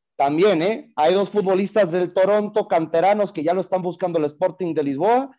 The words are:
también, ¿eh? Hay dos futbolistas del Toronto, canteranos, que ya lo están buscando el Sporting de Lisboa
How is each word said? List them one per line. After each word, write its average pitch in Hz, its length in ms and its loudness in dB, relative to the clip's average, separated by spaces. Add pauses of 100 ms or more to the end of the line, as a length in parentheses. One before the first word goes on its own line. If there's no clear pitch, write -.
(160)
también, 160 480 2
¿eh? 220 320 -4
Hay 156 180 2
dos 196 160 0
futbolistas 196 600 0
del 175 200 -2
Toronto, 202 560 0
canteranos, 180 640 0
que 156 120 -6
ya 165 100 0
lo 185 80 -2
están 185 220 -4
buscando 175 340 -4
el 156 80 0
Sporting 165 480 -4
de 151 80 -2
Lisboa 196 580 0